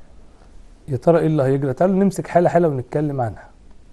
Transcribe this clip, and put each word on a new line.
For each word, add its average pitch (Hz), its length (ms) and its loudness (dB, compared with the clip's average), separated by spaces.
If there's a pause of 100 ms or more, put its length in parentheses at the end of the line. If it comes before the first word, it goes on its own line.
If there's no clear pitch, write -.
(880)
يا 135 80 -6
ترى 165 220 2
ايه 156 80 0
اللي 156 160 0
هيجرى؟ 135 300 0
تعالوا 185 240 0
نمسك 185 300 0
حالة 175 220 2
حالة 170 200 2
ونتكلم 139 520 -4
عنها. 110 280 -6 (440)